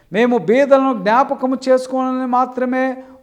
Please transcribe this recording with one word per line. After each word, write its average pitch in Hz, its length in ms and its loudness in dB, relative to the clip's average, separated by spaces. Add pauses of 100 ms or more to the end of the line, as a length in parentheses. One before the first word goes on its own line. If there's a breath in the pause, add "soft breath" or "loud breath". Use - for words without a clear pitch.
(120 soft breath)
"మేము 240 260 2
బీదలను 262 600 2
జ్ఞాపకము 254 580 0 (120)
చేసుకోవాలని 254 580 -2
మాత్రమే 254 760 -2 (200 loud breath)